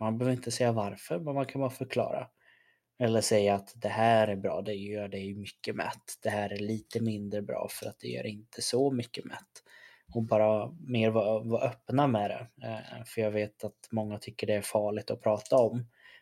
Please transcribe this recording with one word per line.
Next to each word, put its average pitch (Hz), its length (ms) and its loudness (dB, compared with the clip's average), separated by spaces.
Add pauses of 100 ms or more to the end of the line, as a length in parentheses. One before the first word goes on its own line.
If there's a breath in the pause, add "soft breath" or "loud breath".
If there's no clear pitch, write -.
Man 110 180 0
behöver 127 180 2
inte 120 140 -6
säga 120 220 2
varför, 104 460 -2
men 147 160 -4
man 139 120 0
kan 135 140 -4
bara 131 100 0
förklara. - 580 -2 (720 soft breath)
Eller 113 220 4
säga 101 340 6
att 98 220 -4
det 104 120 -4
här 110 400 4
är 101 80 0
bra, 95 260 -2
det 104 120 -4
gör 101 340 -6
dig 98 260 -6
mycket 101 420 -8
mätt. - 460 -6
Det 110 80 0
här 104 220 -2
är 101 60 -6
lite 110 420 -4
mindre 104 420 -2
bra - 280 -4
för - 160 -10
att - 140 -12
det 120 80 -10
gör 123 180 -6
inte 107 360 -10
så 135 280 2
mycket 120 340 -4
mätt. - 380 -14 (520 loud breath)
Och 117 80 0
bara 110 580 4
mer 117 300 2
vara, 110 280 2
vara 117 300 0
öppna 131 380 0
med 104 240 2
det. - 360 -10
Eh, 113 400 -10
för - 140 -6
jag 107 100 2
vet 107 340 -4
att - 260 -12
många 107 280 -2
tycker - 280 -8
det 107 80 2
är 101 80 0
farligt 104 480 0
att - 120 -4
prata 107 340 2
om. 120 300 4 (360 soft breath)